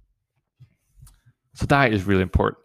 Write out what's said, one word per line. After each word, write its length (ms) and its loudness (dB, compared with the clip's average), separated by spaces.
So 120 -8
diet 260 2
is 120 -2
really 180 2
important. 420 -2